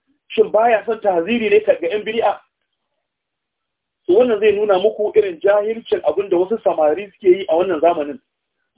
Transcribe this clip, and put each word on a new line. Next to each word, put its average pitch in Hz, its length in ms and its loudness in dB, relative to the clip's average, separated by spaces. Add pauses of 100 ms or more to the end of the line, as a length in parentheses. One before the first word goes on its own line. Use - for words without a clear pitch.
(280)
Shin 208 220 0
baya 214 360 2
son 220 140 -6
tahziri 208 500 -2
ne 208 100 4
ka, 196 200 2
ga 170 80 -6
'yan 208 160 -4
bid'a? 220 360 -4 (1700)
To 349 60 0
wannan 247 280 2
zai 208 120 4
nuna 202 260 0
muku 208 400 0
irin 185 220 -2
jahilcin 208 680 -2
abin 180 240 -2
da 180 60 2
wasu 185 260 -2
samari 165 480 -2
suke - 180 -20
yi 185 200 2
a 160 80 0
wannan 180 240 -2
zamanin, 151 400 0 (580)